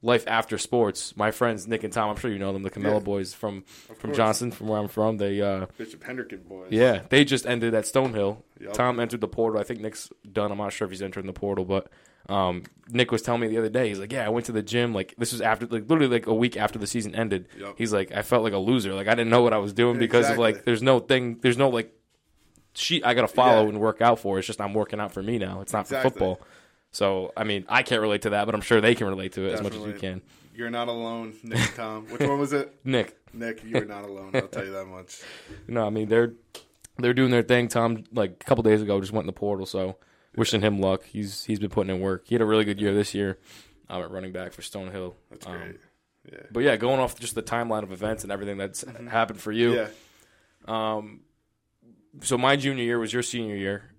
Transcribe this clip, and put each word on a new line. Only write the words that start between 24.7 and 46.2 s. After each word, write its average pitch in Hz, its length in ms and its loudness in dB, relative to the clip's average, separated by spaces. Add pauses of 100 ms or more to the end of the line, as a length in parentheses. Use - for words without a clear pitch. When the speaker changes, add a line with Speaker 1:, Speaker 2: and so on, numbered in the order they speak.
Speaker 1:
working 104 260 -2
out 104 140 -6
for 95 100 -8
me 113 140 -2
now. 95 240 -4
It's 98 140 -8
not 107 80 0
Speaker 2:
Exactly. 131 260 0
Speaker 1:
for 131 60 -2
football." 92 260 -2 (520)
So, 95 440 0
I 110 80 -2
mean, 101 240 -2
I 127 160 2
can't 117 180 0
relate 104 200 0
to 110 80 0
that, 104 160 0
but 107 80 -2
I'm 104 80 -2
sure 113 180 6
they 113 160 6
can 110 100 -2
relate 95 280 -6
to 95 120 -4
it 90 60 0
as 107 100 -4
much 101 120 -4
as 107 40 -8
you 104 140 -8
Speaker 2:
Definitely. 98 160 -8
Speaker 1:
can. 92 140 -8 (340)
Speaker 2:
You're 117 140 -8
not 120 180 -4
alone, 117 460 -6 (100)
Nick 113 160 -4
and 117 160 -2
Tom. 110 300 -10
Which 113 140 -10
one 143 200 0
was 139 120 -2
it? 143 280 -4
Speaker 1:
<laughs> - 40 -20
Nick. 127 320 0 (160)
Speaker 2:
Nick, 117 320 -10
you're 113 200 -2
not 101 200 -12
alone. 98 300 -14
I'll 127 140 -2
tell 101 160 -8
you 95 80 -10
that 95 140 -8
much. 92 360 -18 (220)
Speaker 1:
<laughs> - 240 -18
No, 117 180 -2
I 104 40 -2
mean, 107 180 -2
they're, 117 240 4 (640)
they're 123 160 4
doing 127 160 6
their 120 140 4
thing. 120 240 4
Tom, 117 340 0 (100)
like, 104 280 0
a - 40 -20
couple 117 200 2
days 107 180 8
ago, 101 180 2
just 95 120 -6
went 107 100 0
in - 60 -4
the 95 40 -8
portal, 98 340 -4
so 95 320 -6 (360)
wishing 113 280 2
him 104 180 2
luck. 95 240 2
He's, 104 400 -10
he's 107 160 -4
been 101 100 -4
putting 95 240 -2
in 92 60 -4
work. 95 260 -4
He - 80 -2
had 113 80 4
a - 20 4
really 107 200 4
good 101 160 -2
year 101 120 2
this 104 220 0
year, 98 240 -2 (500)
um, 92 140 -8
at 82 80 -10
running 92 220 -10
back 90 200 -10
for - 100 -18
Stonehill. 92 520 -10 (160)
Speaker 2:
That's - 160 -20
Speaker 1:
Um, 90 120 -12
Speaker 2:
great. - 180 -14 (560)